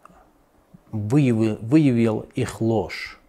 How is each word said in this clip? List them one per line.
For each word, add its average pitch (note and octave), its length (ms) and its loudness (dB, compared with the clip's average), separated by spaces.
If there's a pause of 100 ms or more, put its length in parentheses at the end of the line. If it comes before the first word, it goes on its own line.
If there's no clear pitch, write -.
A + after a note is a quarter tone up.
(920)
выявил, A2 720 2
выявил A#2 640 2 (100)
их - 240 -6
ложь. - 680 -4